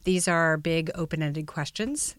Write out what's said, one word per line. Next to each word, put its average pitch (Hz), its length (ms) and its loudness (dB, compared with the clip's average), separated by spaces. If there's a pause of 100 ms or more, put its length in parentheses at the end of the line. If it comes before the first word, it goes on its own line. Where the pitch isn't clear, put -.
These 180 240 2
are 165 300 4
big 165 380 0
open-ended 156 520 -2
questions, 226 720 -6